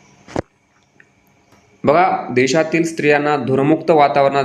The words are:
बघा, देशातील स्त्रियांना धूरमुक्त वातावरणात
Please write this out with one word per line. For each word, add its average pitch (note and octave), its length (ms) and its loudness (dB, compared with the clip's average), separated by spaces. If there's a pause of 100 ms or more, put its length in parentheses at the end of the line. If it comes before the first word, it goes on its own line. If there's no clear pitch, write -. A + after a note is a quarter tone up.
(1800)
बघा, E3+ 500 0
देशातील D#3 500 0
स्त्रियांना D3 540 0
धूरमुक्त C#3 540 0
वातावरणात C#3 540 2